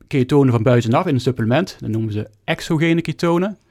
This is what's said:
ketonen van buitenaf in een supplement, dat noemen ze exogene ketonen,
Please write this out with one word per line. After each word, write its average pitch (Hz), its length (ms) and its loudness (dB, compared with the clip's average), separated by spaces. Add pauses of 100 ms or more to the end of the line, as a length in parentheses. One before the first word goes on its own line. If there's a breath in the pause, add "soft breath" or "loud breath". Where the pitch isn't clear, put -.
ketonen 139 460 2
van 110 100 0
buitenaf 123 420 2
in 165 80 0
een 123 60 0
supplement, 123 600 -2
dat 117 100 -8
noemen 110 220 -4
ze 104 180 -6 (140)
exogene 165 580 -2
ketonen, 175 560 -2 (140)